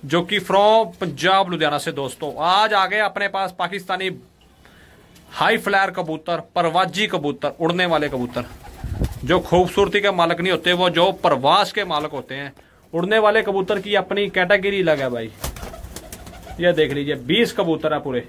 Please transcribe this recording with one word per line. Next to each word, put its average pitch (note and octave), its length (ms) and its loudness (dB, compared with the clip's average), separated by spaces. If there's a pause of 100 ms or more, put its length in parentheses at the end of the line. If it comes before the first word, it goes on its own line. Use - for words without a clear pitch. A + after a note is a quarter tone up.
जो D#3+ 180 2
कि G3 180 -2
from G#3 560 4
पंजाब F3+ 540 2
लुधियाना D#3 260 0
से। - 140 -4
दोस्तों, C#3 460 -8
आज G3 360 2
आ G3 140 4
गए G3+ 120 -2
अपने G3+ 300 -2
पास F#3+ 300 -4
पाकिस्तानी F#3 500 -4 (1200)
हाई G3+ 280 2
flyer G3 320 0
कबूतर, E3 520 -4 (120)
परवाजी F3 520 0
कबूतर, D3 520 -4
उड़ने E3+ 280 0
वाले D3 220 0
कबूतर। B2 360 -4 (760)
जो E3+ 180 2
खूबसूरती F#3 600 2
के G3+ 100 2
मालिक E3+ 300 0
नहीं F#3 100 0
होते, F3 220 2
वो F3+ 180 2
जो E3+ 280 4
परवास E3 520 4
के G#3 140 -4
मालिक D3+ 260 -4
होते C3 240 -10
हैं। C#3 180 -12 (400)
उड़ने F#3 260 2
वाले G#3+ 240 4
कबूतर G3 380 -2
की G3+ 160 -2
अपनी F#3+ 320 -2
category G3 520 2
अलग D#3 180 2
है C3 100 -2
भाई। A#2 220 -6 (1300)
ये F3 140 4
देख D3+ 200 2
लीजिए, C#3+ 240 -4
बीस E3 360 0
कबूतर D#3 400 0
है C#3+ 80 -2
पूरे। B2 260 -4